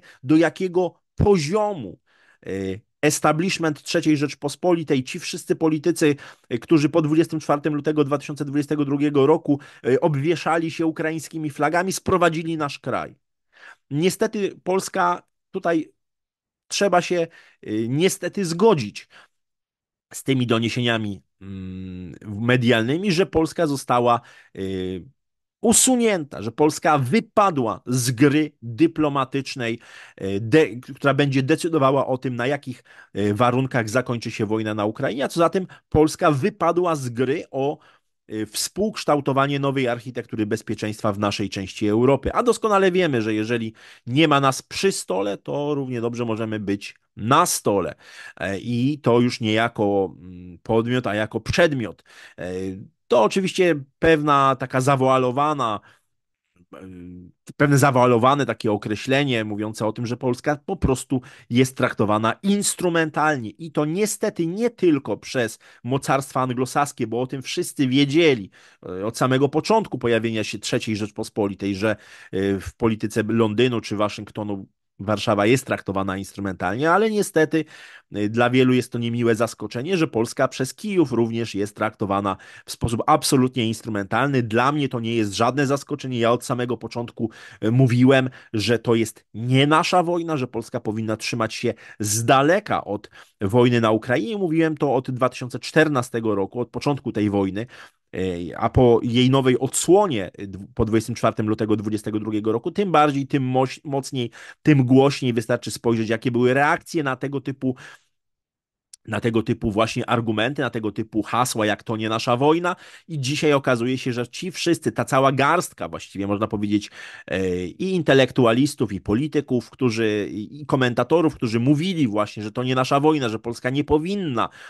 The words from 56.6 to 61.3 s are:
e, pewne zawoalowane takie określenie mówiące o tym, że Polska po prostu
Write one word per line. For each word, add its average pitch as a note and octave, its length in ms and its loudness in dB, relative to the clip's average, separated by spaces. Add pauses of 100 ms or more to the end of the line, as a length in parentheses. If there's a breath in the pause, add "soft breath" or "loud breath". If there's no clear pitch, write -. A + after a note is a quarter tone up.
e, D2+ 40 -18 (800)
pewne C#3+ 200 6
zawoalowane B2 680 6
takie A2 260 -2
określenie A2+ 760 0
mówiące G#2+ 400 -4
o G#2+ 80 0
tym, A#2+ 120 -8
że A#2 120 -6
Polska C3 380 -2 (100)
po G3 100 -6
prostu C3 460 0 (280 loud breath)